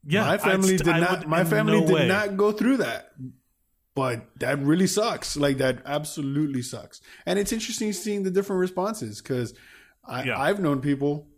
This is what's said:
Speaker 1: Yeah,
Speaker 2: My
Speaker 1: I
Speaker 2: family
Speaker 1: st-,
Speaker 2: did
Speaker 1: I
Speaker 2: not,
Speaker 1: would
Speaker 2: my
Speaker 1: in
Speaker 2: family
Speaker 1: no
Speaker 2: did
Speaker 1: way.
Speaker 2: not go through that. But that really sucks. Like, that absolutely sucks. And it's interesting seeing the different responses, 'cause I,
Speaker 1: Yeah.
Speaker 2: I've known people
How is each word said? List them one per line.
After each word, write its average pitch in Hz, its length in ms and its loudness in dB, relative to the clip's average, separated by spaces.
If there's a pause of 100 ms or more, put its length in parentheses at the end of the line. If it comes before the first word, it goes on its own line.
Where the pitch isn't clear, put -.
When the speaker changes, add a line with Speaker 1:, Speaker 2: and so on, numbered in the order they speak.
Speaker 1:
Yeah, 170 180 2
Speaker 2:
My 160 100 2
Speaker 1:
I 202 40 2
Speaker 2:
family 190 400 2
Speaker 1:
st-, 147 80 0
Speaker 2:
did - 100 4
Speaker 1:
I 165 40 2
Speaker 2:
not, 175 200 2
Speaker 1:
would 156 80 -8
Speaker 2:
my 165 140 2
Speaker 1:
in 175 60 2
Speaker 2:
family 214 340 4
Speaker 1:
no - 60 2
Speaker 2:
did 185 60 6
Speaker 1:
way. 160 140 4
Speaker 2:
not 202 300 0
go 208 140 4
through 247 260 2
that. - 340 -4 (840)
But 127 340 -4 (120)
that 139 200 -2
really 160 280 4
sucks. 202 480 -2
Like, 143 220 2
that 131 280 0
absolutely 143 760 -2
sucks. - 400 -14 (240)
And 180 120 0
it's 202 140 -2
interesting 220 420 -4
seeing 202 300 -4
the 190 80 -2
different 196 300 0
responses, 180 600 -4
'cause 123 320 -4 (520)
I, 123 180 -8
Speaker 1:
Yeah. 120 160 -2
Speaker 2:
I've 175 200 0
known 147 220 0
people 143 460 -2 (100)